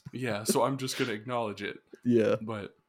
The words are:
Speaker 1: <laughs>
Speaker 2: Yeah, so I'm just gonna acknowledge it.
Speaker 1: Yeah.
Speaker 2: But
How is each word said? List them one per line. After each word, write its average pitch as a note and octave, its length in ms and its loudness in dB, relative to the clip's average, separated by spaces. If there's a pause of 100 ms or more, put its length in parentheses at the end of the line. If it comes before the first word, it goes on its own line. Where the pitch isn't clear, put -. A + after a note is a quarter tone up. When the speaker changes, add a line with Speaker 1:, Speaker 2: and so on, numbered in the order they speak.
Speaker 1:
<laughs> - 80 -18
Speaker 2:
Yeah, A2+ 320 -4
so B2+ 180 4
I'm C3 140 2
just C3 220 -4
gonna B2 140 0
acknowledge A2 500 -4
it. - 160 -6 (260)
Speaker 1:
Yeah. A2+ 360 6
Speaker 2:
But G#2+ 360 -8 (120)